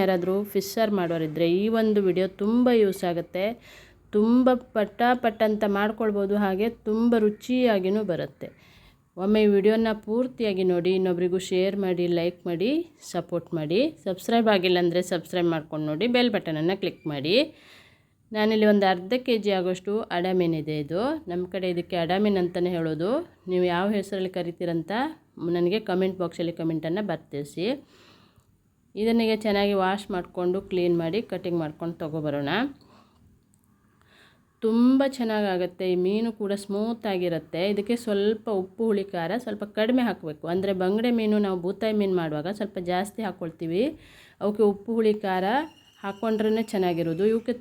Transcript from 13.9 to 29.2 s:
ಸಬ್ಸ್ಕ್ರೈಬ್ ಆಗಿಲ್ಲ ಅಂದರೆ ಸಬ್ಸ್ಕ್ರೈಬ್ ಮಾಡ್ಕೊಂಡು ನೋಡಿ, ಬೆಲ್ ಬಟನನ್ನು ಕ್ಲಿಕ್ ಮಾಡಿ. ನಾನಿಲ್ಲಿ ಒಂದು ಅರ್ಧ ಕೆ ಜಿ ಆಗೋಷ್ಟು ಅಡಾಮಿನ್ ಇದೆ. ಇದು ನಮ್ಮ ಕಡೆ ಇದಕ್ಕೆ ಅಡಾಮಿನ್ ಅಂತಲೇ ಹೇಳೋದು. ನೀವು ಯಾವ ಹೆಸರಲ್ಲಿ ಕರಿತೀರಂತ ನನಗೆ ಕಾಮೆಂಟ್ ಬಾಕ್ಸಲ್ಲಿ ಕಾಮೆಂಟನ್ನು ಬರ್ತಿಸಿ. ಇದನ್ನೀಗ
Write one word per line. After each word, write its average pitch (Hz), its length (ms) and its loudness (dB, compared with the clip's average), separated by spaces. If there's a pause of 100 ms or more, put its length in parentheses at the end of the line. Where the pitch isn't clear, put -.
ಸಬ್ಸ್ಕ್ರೈಬ್ 220 500 0
ಆಗಿಲ್ಲ 180 300 2
ಅಂದರೆ 175 160 2 (100)
ಸಬ್ಸ್ಕ್ರೈಬ್ 170 440 -2
ಮಾಡ್ಕೊಂಡು 156 360 -6
ನೋಡಿ, 180 240 -2
ಬೆಲ್ 247 220 2
ಬಟನನ್ನು 165 460 -2
ಕ್ಲಿಕ್ - 200 -6 (100)
ಮಾಡಿ. 151 220 0 (960)
ನಾನಿಲ್ಲಿ 214 380 2
ಒಂದು 202 200 4
ಅರ್ಧ 185 240 -2 (120)
ಕೆ 247 80 2 (100)
ಜಿ 208 120 0
ಆಗೋಷ್ಟು 185 360 -2 (240)
ಅಡಾಮಿನ್ 180 420 2
ಇದೆ. 151 240 -4
ಇದು 156 160 -4 (320)
ನಮ್ಮ 175 220 -4
ಕಡೆ 185 200 -4
ಇದಕ್ಕೆ 175 300 -4
ಅಡಾಮಿನ್ 196 380 2
ಅಂತಲೇ 180 340 -2
ಹೇಳೋದು. 160 340 -2 (420)
ನೀವು 180 200 2
ಯಾವ 175 240 0
ಹೆಸರಲ್ಲಿ 190 420 -4
ಕರಿತೀರಂತ 170 560 -4 (640)
ನನಗೆ 175 240 2 (100)
ಕಾಮೆಂಟ್ 185 320 0
ಬಾಕ್ಸಲ್ಲಿ 170 380 -4
ಕಾಮೆಂಟನ್ನು 165 500 -2
ಬರ್ತಿಸಿ. 156 580 -6 (1300)
ಇದನ್ನೀಗ 220 400 2 (120)